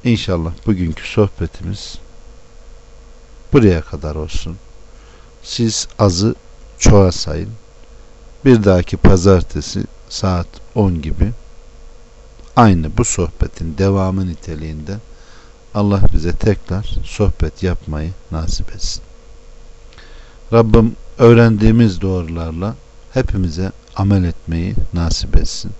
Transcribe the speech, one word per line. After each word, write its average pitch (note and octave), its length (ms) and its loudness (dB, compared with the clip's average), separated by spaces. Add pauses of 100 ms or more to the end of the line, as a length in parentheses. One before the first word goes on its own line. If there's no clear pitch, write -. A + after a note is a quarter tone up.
İnşallah F2+ 480 -2 (140)
bugünkü F2+ 420 -4
sohbetimiz - 880 -4 (1500)
buraya G2+ 280 4
kadar D2+ 340 -10
olsun. D#2 420 -6 (840)
Siz - 460 -4 (100)
azı G2+ 360 0 (440)
çoğa G2 340 6
sayın. E2+ 380 -8 (960)
Bir A#2 200 6
dahaki F#2 320 2
pazartesi F#2 880 2 (240)
saat F2+ 380 -4 (280)
on F2+ 280 0
gibi D#2+ 300 -2 (1200)
aynı F#2 420 4
bu B2 60 0
sohbetin - 760 -6
devamı F#2+ 480 0
niteliğinde D#2 680 -10 (800)
Allah G2+ 260 0 (120)
bize F2+ 200 0
tekrar - 640 -2 (100)
sohbet - 580 -4
yapmayı D#2+ 480 -6 (200)
nasip D#2+ 440 -6
etsin. - 280 -10 (1500)
Rabbim A2+ 440 4 (220)
öğrendiğimiz A2+ 840 6
doğrularla E2+ 760 -6 (380)
hepimize F#2 600 -2 (240)
amel G2 280 2
etmeyi E2 500 -6 (200)
nasip - 420 0
etsin. - 440 2